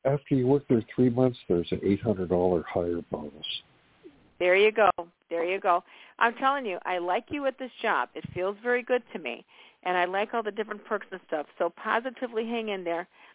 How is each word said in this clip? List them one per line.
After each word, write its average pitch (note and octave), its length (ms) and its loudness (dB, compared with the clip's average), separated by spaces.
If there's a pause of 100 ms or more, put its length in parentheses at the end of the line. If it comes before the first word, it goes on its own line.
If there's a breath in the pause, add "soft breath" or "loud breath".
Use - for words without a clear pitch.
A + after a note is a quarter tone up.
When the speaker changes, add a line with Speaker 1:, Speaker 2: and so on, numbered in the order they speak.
Speaker 1:
After C#3+ 320 0
you B2+ 120 2
work C#3+ 200 2
there A#2 140 6 (140)
three B2+ 140 6
months, B2+ 380 2
there's F2 240 2
an F2+ 120 -2
eight G2 180 2
hundred F#2+ 280 -2
dollar F2+ 340 4
hire F2 380 -4 (100)
bonus. - 340 -10 (920)
Speaker 2:
There F3+ 160 4
you G#3 160 6
go. G#3+ 180 4 (400)
There E3+ 160 -2
you F#3+ 140 -2
go. F#3 240 2 (340 loud breath)
I'm A3+ 180 2
telling C4+ 300 0
you, F3+ 200 -6
I F3+ 120 -4
like F3+ 320 -2
you C#4+ 160 -6
at C4 140 -2
this B3+ 120 -10 (100)
job. D#3+ 340 0
It D#3 80 -10 (100)
feels F#3+ 300 -4
very B3 180 0
good B3 220 -2 (100)
to G#3 60 -10
me, A#2+ 260 -10 (380 soft breath)
and F3+ 120 -2
I F3+ 100 2
like G3 280 -4
all A#3 100 -2
the G#3 80 -4
different G#3+ 340 -8
perks G3+ 260 -4
and F#3 160 -12
stuff. D3+ 180 -4 (140)
So F3 100 0
positively A#3 760 -4
hang A3+ 220 -4
in F#3+ 140 -6
there. E3+ 240 -4 (280 soft breath)